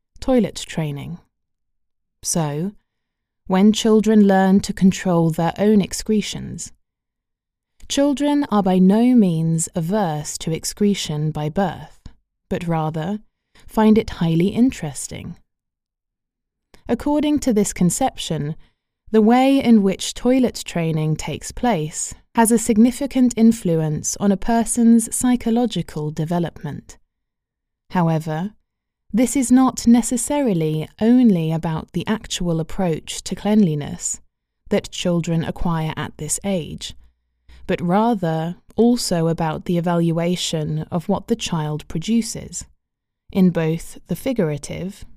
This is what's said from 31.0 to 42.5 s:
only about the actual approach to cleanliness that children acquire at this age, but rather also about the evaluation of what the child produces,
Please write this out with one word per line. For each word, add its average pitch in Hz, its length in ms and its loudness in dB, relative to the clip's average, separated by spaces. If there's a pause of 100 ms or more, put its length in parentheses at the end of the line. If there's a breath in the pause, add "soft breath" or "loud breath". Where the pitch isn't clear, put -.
only 214 500 4
about 165 420 -4
the 175 140 -6
actual 175 540 -4
approach - 640 -4
to - 120 -10
cleanliness 175 840 0 (480)
that - 220 -2
children 170 520 -2
acquire 160 540 -4
at - 220 -10
this 151 260 -6
age, 185 500 -6 (720 soft breath)
but 175 140 -2
rather 175 760 0 (200)
also 214 520 2
about 160 360 -4
the 175 140 -2
evaluation 170 1120 -2
of - 180 -4
what - 200 -4
the 233 80 0
child 151 520 -6
produces, 214 800 -4 (640)